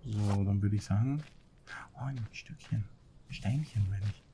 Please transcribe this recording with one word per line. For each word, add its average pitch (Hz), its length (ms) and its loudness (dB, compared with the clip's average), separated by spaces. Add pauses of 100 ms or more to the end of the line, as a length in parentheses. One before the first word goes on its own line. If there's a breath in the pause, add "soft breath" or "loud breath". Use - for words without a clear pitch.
So, 104 380 2
dann 101 180 4
würde 101 160 4
ich 101 80 -2
sagen... 131 360 2 (720 loud breath)
Oh, 123 80 -8
ein 127 280 -4
Stückchen - 540 -6 (440)
Steinchen, 117 600 0
meine 98 160 -2
ich. - 180 -4 (100)